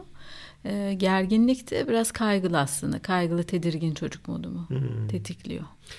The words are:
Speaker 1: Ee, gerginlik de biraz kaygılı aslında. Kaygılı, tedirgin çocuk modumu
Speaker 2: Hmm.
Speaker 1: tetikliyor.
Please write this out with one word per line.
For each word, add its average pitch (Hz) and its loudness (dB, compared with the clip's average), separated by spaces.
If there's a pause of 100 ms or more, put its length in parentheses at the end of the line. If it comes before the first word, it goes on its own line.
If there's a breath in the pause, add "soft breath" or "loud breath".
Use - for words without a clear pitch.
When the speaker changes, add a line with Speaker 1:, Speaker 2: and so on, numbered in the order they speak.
(640 loud breath)
Speaker 1:
Ee, 202 -2
gerginlik 196 4
de - 0
biraz 226 2
kaygılı 190 2
aslında. 143 0
Kaygılı, 175 0
tedirgin 165 0
çocuk - -6
modumu 170 -6
Speaker 2:
Hmm. 120 -2
Speaker 1:
tetikliyor. 107 -6 (340 loud breath)